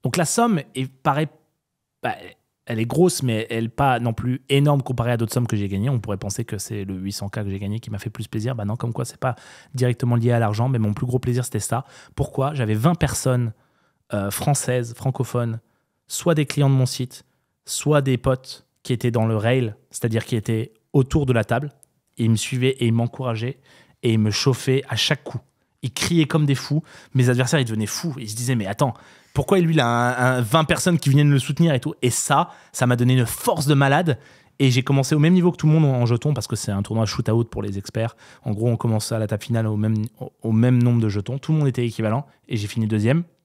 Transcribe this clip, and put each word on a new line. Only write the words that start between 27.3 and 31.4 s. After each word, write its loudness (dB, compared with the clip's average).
ils 2
devenaient -2
fous. -6
Ils -12
se -8
disaient, « -2
Mais -2
attends, -2
pourquoi 2
lui, 2
il 4
a 2
un, 2
un 0
vingt 2
personnes 0
qui 0
viennent 6
le 4
soutenir 0